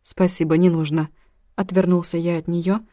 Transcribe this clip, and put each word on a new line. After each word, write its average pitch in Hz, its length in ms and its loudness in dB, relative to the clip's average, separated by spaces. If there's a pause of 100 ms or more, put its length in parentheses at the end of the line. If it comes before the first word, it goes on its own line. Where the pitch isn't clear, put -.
"Спасибо, 175 540 0
не 180 140 4
нужно". 156 400 -2 (480)
Отвернулся 180 600 0
я 170 200 -2
от 160 100 -6
неё 175 320 -2 (140)